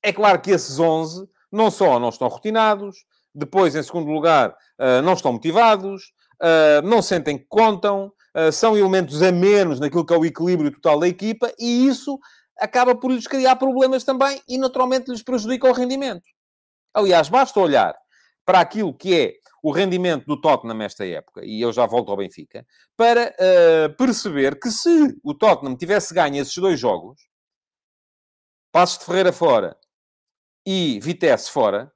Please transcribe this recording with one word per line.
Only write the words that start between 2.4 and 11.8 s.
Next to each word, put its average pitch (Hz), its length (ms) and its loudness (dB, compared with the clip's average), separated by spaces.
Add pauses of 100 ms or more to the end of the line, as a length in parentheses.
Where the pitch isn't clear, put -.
depois, 147 420 0
em 151 80 -4
segundo 156 280 -8
lugar, 151 440 2 (220)
ah, 127 240 2
não 180 120 2
estão 135 200 -2
motivados, 196 800 0 (280)
ah, 156 420 4
não 208 180 2
sentem 147 360 -4
que - 100 -16
contam, 202 640 0 (220)
ah, 160 180 2
são 220 260 2
elementos 190 440 0
a 185 100 4
menos 180 480 2
naquilo 147 260 -2
que 170 80 0
é 170 40 4
o 160 80 2
equilíbrio 160 460 -2
total 151 280 0
da 175 80 0
equipa 220 520 -6
e 240 280 0